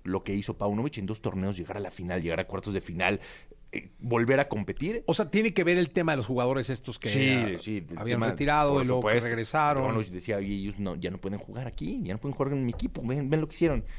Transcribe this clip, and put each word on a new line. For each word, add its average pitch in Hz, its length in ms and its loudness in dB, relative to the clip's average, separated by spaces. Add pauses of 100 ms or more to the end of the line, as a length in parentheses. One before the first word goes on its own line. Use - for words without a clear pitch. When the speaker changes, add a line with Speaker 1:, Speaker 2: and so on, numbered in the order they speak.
Speaker 1:
lo 92 200 -2
que 101 100 -2
hizo 101 240 -2
Paunovic 107 400 -2
en 98 80 -4
dos 107 160 -6
torneos, 95 340 -2
llegar 87 220 -8
a - 20 -4
la 98 100 -6
final, 90 300 -4
llegar 82 180 0
a 92 80 -2
cuartos 95 280 -4
de 95 80 0
final, 92 360 0 (540)
eh, - 160 -8 (100)
volver 120 400 4
a 139 120 2
competir. 135 560 -4
Speaker 2:
O 165 80 2
sea, 180 160 0
tiene 214 240 2
que 180 100 2
ver 175 140 4
el 170 100 4
tema 160 240 2
de 143 60 2
los 110 80 -2
jugadores 127 420 2
estos 123 300 -6
que, 113 100 -4
Speaker 1:
Sí, 135 220 4
Speaker 2:
ah, 110 280 2
Speaker 1:
sí, 101 300 -6
el 82 100 -8
Speaker 2:
habían 120 180 0
Speaker 1:
tema, 113 160 2
Speaker 2:
retirado 147 420 4
Speaker 1:
por 135 100 4
Speaker 2:
y - 40 2
luego 127 120 2
que 120 80 0
Speaker 1:
supuesto. 117 200 6
Speaker 2:
regresaron. 135 560 2
Speaker 1:
Paunovic 110 240 0
decía, 90 280 -4
"Oye, 101 180 -2
ellos 98 240 -4
no, 92 180 -2
ya 90 140 -4
no 95 80 -4
pueden 98 200 -4
jugar 123 280 -8
aquí, 175 360 -6
ya 92 100 -4
no 110 80 -4
pueden 139 160 -4
jugar 139 160 0
en 135 140 0
mi 117 60 0
equipo, 233 300 -4
ven, 131 280 -2
ven 156 100 4
lo 151 80 -2
que - 60 -16
hicieron". 147 320 2 (120)